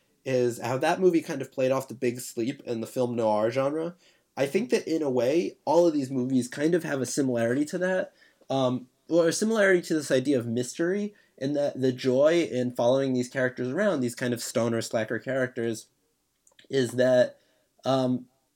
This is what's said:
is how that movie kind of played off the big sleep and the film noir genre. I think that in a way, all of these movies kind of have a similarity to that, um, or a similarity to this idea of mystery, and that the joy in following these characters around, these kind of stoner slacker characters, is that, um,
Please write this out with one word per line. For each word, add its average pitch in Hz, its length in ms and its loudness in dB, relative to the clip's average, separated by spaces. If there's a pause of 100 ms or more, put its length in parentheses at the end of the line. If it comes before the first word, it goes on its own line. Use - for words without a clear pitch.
(260)
is 123 340 0
how 123 180 -4
that 165 240 0
movie 170 200 4
kind 147 200 -6
of 127 100 -12
played 131 200 0
off 131 180 -2
the - 40 -12
big 123 280 -4
sleep 123 440 -6
and 117 160 -6
the 110 60 -8
film 123 280 -2
noir 110 360 2
genre. 147 420 -2 (440)
I 135 100 0
think 220 240 -2
that - 160 0
in 160 160 0
a 143 60 -2
way, 131 560 0
all 170 200 6
of 165 80 4
these 139 160 -2
movies 131 380 0
kind 151 260 -2
of 165 100 2
have 147 180 -2
a 123 40 -4
similarity 127 600 0
to 180 140 -6
that, 185 340 -2 (360)
um, 127 380 0 (220)
or 165 180 4
a 160 60 2
similarity 196 500 2
to - 120 -4
this 147 140 -2
idea 135 300 2
of 120 80 -4
mystery, 170 640 -2 (240)
and 143 180 -4
that 143 240 -2
the 131 120 2
joy 131 580 2
in 123 220 -2
following 131 420 2
these 123 160 -2
characters 127 380 -2
around, 170 320 0
these 120 160 -2
kind 123 180 -2
of 117 80 -6
stoner 117 400 -2
slacker 110 380 -4
characters, 123 680 -4 (800)
is 131 220 0
that, 127 460 4 (480)
um, 127 400 0 (300)